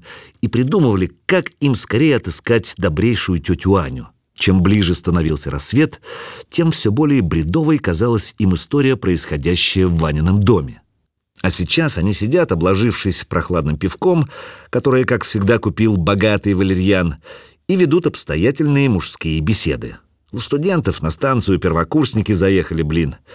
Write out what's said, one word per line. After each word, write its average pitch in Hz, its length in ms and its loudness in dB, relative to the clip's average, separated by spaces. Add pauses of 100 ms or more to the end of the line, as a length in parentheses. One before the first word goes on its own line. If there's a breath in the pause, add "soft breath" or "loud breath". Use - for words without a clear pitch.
(420 loud breath)
и 113 60 0
придумывали, 117 640 0 (160)
как 185 320 0
им 139 160 0
скорее 135 400 0
отыскать - 640 -2
добрейшую 92 640 0
тётю 92 340 0
Аню. 65 320 -2 (260)
Чем 92 300 2
ближе 95 320 4
становился 78 560 -2
рассвет, 117 500 -2 (480 loud breath)
тем 165 220 0
всё 107 200 0
более 143 300 2
бредовой 90 560 0
казалась 104 640 0
им 95 160 2
история, 135 400 0
происходящая 87 880 0
в 85 140 2
Ванином 80 400 2
доме. 98 420 2 (600)
А - 80 0
сейчас 113 480 -2
они 95 120 0
сидят, 117 400 0
обложившись 95 720 0
прохладным 80 540 -2
пивком, 156 500 0 (440 loud breath)
которое, 127 340 2
как 123 200 -2
всегда, 110 340 2
купил 107 360 0
богатый 101 600 0
Валерьян, 92 640 0 (500 loud breath)
и 185 80 0
ведут 175 320 2
обстоятельные 139 840 0
мужские 82 520 -2
беседы. 67 560 -2 (340)
У 104 60 -8
студентов 147 640 -2
на 80 80 -2
станцию 113 480 0
первокурсники 101 760 0
заехали, 87 500 0
блин. 78 320 -2 (200 loud breath)